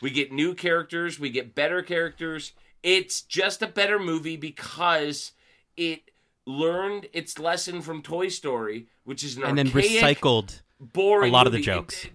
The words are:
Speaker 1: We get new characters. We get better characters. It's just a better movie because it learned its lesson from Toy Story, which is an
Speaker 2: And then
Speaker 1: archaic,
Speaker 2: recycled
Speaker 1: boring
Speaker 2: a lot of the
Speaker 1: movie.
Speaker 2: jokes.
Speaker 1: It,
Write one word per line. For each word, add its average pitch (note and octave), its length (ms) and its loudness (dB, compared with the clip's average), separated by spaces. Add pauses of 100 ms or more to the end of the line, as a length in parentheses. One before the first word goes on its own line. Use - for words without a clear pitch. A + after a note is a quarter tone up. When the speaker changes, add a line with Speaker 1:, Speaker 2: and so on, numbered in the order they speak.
Speaker 1:
We C#3 100 -4
get C#3 220 -2
new D#3+ 220 0
characters. E3+ 640 -2
We C#3 120 -6
get A#2+ 240 -6
better E3 280 0
characters. E3 680 -6 (300)
It's F#3 400 0
just - 400 -2
a A3 40 -2
better G3+ 320 0
movie E3 380 -4
because D3+ 960 -2 (440)
it E3 340 -6 (360)
learned F3 680 -4
its - 260 -10
lesson E3+ 440 -4
from D#3 200 -10
Toy E3+ 260 -4
Story, A#2 580 -6 (180)
which C3 200 -10
is C3 120 -8
an C3+ 80 -6
Speaker 2:
And C#3 140 2
then C#3 100 4
Speaker 1:
archaic, D3 520 4
Speaker 2:
recycled A2 400 2 (180)
Speaker 1:
boring F#3+ 520 4
Speaker 2:
a - 20 2
lot B2+ 140 10
of A#2+ 60 4
the - 60 2
Speaker 1:
movie. - 80 -2
Speaker 2:
jokes. F2 380 -4
Speaker 1:
It, - 100 -16